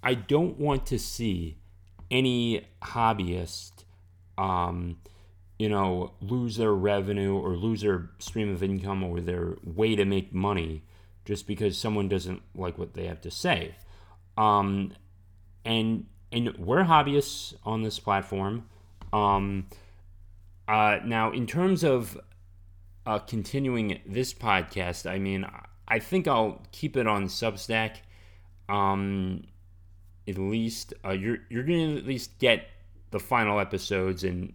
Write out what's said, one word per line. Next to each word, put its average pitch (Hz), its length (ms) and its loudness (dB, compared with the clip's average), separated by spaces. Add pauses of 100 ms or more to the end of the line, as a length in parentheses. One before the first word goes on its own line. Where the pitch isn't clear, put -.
I 127 120 0
don't 143 440 2
want 147 280 0
to 120 120 -2
see 90 600 -4 (520)
any 123 560 2 (160)
hobbyist, 92 1000 -2 (540)
um, 87 580 0 (640)
you 107 100 2
know, 95 540 0
lose 117 340 -2
their 110 160 4
revenue 98 640 2
or 92 200 0
lose 101 280 0
their 90 260 2 (100)
stream 107 320 -4
of 90 120 -2
income 95 420 -2
or 87 160 -2
their 87 420 -2
way 107 320 2
to 101 120 4
make 98 260 0
money 92 500 0 (440)
just 101 200 -4
because 101 300 0
someone 104 320 0
doesn't 92 320 -2 (140)
like 90 240 -6
what 85 160 -8
they 87 140 -8
have 82 120 -8
to 87 100 -12
say. 113 440 -2 (640)
Um, 98 560 2 (720)
and, 113 400 0 (260)
and 120 240 -2
we're 123 280 2
hobbyists 143 680 4 (100)
on 110 200 -2
this 107 160 -4
platform. 98 680 -2 (480)
Um, 98 540 2 (1000)
uh, 107 380 4
now, 113 260 0
in 120 160 -2
terms 180 380 2
of, 127 340 2 (880)
uh, 107 120 0
continuing 117 880 -2
this 123 280 -2
podcast, 90 760 0
I 95 80 -4
mean, 98 280 -2 (420)
I 113 100 0
think 170 300 0
I'll 110 420 0
keep 143 280 -4
it 113 80 2
on 101 180 2
Substack. 110 720 -2 (720)
Um, 98 760 0 (840)
at 95 80 -6
least, 113 560 -2 (120)
uh, 95 80 -4
you're, 101 260 -2 (100)
you're 117 140 -6
gonna 160 340 0
at - 80 -8
least 127 340 -6
get 120 300 4 (420)
the 104 80 -4
final 107 400 2
episodes 95 640 0
and, 90 320 -4